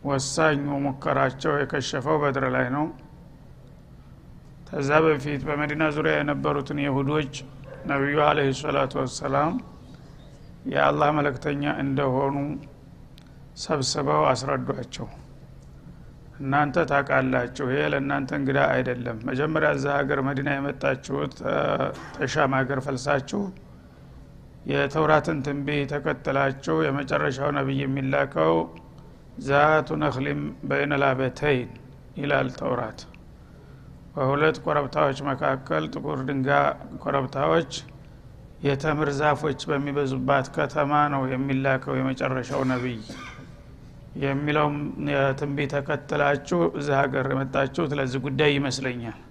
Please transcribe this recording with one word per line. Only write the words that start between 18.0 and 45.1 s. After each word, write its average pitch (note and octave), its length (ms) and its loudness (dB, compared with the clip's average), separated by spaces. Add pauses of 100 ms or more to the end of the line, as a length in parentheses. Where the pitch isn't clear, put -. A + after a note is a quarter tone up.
እንግዳ C#3 340 2
አይደለም። B2 560 0
መጀመሪያ D3+ 480 2
እዛ C3+ 220 0
ሀገር C#3 280 2
መዲና C#3 300 -2
የመጣችሁት፣ C#3 840 -2
ተ-፣ - 560 0 (200)
ተሻም C3+ 420 0
ሀገር C3 280 0
ፈልሳችሁ C#3 600 -2 (1200)
የተውራትን D3 760 2
ትንቢት C#3+ 480 -2
ተከትላችሁ C#3 920 0
የመጨረሻው C#3+ 680 0
ነቢይ C3+ 280 0
የሚላከው C#3 880 2 (680)
ዛቱ D3 580 4
ነኽሊም C#3+ 560 -2 (100)
በይነ C#3+ 340 0
ላበተይን C3 720 2 (480)
ይላል C#3 360 0
ተውራት። B2 540 -4 (1040)
በሁለት C#3+ 500 2
ኮረብታዎች C#3+ 640 2
መካከል C#3+ 640 0
ጥቁር C#3+ 340 -4
ድንጋይ C#3+ 460 2 (300)
ኮረብታዎች C#3+ 880 0 (760)
የተምር C#3+ 520 2
ዛፎች D3 520 2
በሚበዙባት C#3 840 0
ከተማ D3 580 2
ነው C3+ 180 0
የሚላከው C3+ 680 0
የመጨረሻው C3 720 -2
ነቢይ" B2 360 -2 (1120)
የሚለው D3 540 2 (380)
የትንቢት C#3+ 640 0